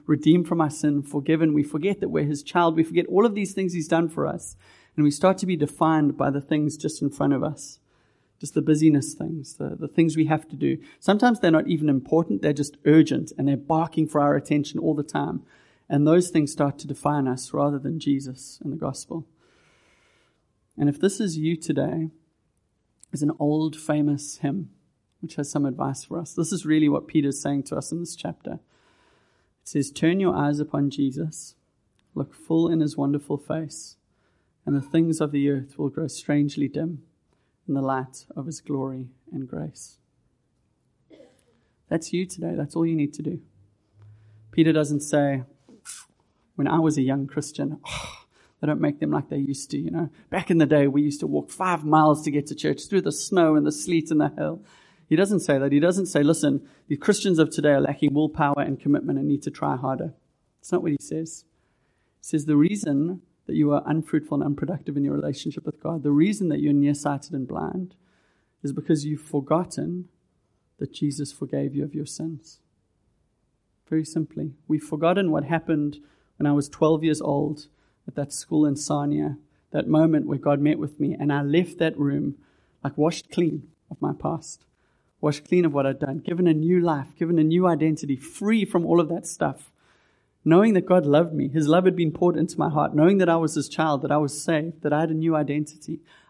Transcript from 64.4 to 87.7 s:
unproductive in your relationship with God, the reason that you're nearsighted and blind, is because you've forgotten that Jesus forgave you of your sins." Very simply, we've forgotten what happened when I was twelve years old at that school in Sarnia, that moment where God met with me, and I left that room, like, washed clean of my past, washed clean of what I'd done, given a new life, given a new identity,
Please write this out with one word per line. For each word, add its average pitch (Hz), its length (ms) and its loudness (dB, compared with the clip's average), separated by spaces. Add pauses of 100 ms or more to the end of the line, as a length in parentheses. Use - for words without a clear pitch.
unproductive 143 540 -4
in 143 80 0
your 143 80 -2
relationship 147 540 -6
with 156 120 -8
God, 160 240 -6
the 147 80 0
reason 180 380 4
that 147 120 0
you're 147 120 2
nearsighted 143 600 0
and 135 120 -6
blind, 180 480 -8 (680)
is 139 100 -4
because 147 320 0
you've 151 160 -4
forgotten 170 880 -4 (680)
that - 160 -8
Jesus 143 380 -4
forgave 139 420 -6
you 147 100 -4
of 147 100 -8
your 147 120 -6
sins." - 540 -12 (1300)
Very 160 160 0
simply, 151 480 -6 (120)
we've 151 160 -2
forgotten 170 480 0
what 139 140 0
happened 147 540 -2 (400)
when 147 80 0
I 143 60 4
was 143 180 0
twelve 156 340 2
years 151 160 2
old 147 460 -2 (420)
at 147 60 -12
that 143 180 -6
school 151 320 0
in 143 120 2
Sarnia, 147 600 -2 (340)
that - 160 -2
moment 156 400 4
where 143 120 -2
God 143 220 0
met 147 180 2
with 147 200 -6
me, 139 160 0
and 143 160 -2
I 143 120 0
left 165 340 0
that 160 220 -2
room, 143 380 -2 (460)
like, 139 140 -6
washed 160 340 0
clean 156 380 -2 (220)
of - 100 -16
my 147 140 -4
past, - 500 -8 (580)
washed 147 240 0
clean 180 180 4
of 156 80 2
what 139 140 0
I'd 135 140 -2
done, 139 180 -4
given 175 280 0
a 165 60 6
new 165 280 2
life, 151 360 0
given 170 220 0
a 156 60 6
new 170 220 4
identity, 156 480 0